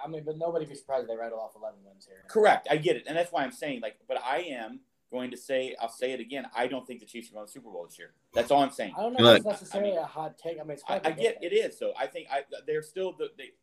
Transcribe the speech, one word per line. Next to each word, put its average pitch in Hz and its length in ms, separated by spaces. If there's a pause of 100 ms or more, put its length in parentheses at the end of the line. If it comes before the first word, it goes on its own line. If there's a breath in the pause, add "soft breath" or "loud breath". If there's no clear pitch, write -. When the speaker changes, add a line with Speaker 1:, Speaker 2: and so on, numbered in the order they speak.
Speaker 1:
I 147 40
mean, 156 160
but 156 140
nobody 165 280
be 143 80
surprised 131 280
if 113 60
they 113 80
rattle 113 220
off 110 180
eleven 107 280
wins - 220
here. - 200
Speaker 2:
Correct. 214 440
I 156 80
get 156 180
it. - 100
And 151 100
that's 175 140
why 151 140
I'm 123 80
saying, 135 280
like, 110 160 (120)
but 123 160
I 135 140
am 131 420 (300)
going 127 220
to 120 40
say, 131 440
I'll 117 80
say 127 240
it 123 80
again, 120 340
I 123 140
don't 127 180
think 120 140
the 107 60
Chiefs 117 240
are - 20
going 107 120
to 104 40
the - 40
Super 120 180
Bowl 87 140
this - 140
year. 85 140 (200)
That's 117 200
all 143 100
I'm 135 80
saying. 104 260
Speaker 1:
I 190 60
don't 240 120
know 117 100
Speaker 3:
Look 117 140
Speaker 1:
if - 60
that's - 180
necessarily 202 280
Speaker 2:
I - 40
mean, 160 100
Speaker 1:
a - 20
hot 156 320
take. 165 220
I - 20
mean, 151 100
it's 143 140
Speaker 2:
I, - 60
Speaker 1:
hard - 120
to 160 40
Speaker 2:
I 165 40
get 214 280
Speaker 1:
get 175 120
Speaker 2:
it 208 40
is. 208 200
So 104 220
I 131 80
think 156 240
I, 139 120 (240)
they're 156 160
still 185 360
the, 151 180
they 131 140 (120)